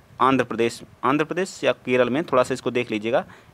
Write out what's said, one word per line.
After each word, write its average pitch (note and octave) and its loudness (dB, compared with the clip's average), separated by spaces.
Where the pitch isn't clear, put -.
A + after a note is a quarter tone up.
आंध्र B2+ 4
प्रदेश, A#2 -2
आंध्र D3 2
प्रदेश E3+ -6
या B2+ 2
केरल B2 2
में, C#3 -2
थोड़ा B2+ 2
सा C3 -2
इसको B2 -4
देख A#2+ -2
लीजिएगा, A2+ -2